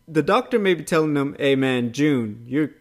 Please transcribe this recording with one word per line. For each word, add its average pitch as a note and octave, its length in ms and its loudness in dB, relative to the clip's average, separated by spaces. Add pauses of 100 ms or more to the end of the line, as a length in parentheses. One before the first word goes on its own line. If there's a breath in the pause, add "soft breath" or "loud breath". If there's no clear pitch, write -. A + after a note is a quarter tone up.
the D#3 140 0
doctor A3 360 0
may F#3+ 160 2
be D#3+ 100 -6
telling D#3 320 0
him, C#3 220 -2
"Hey C#3 160 2
man, B2+ 380 0
June, A#2 540 0
you're, D3 240 -2 (100)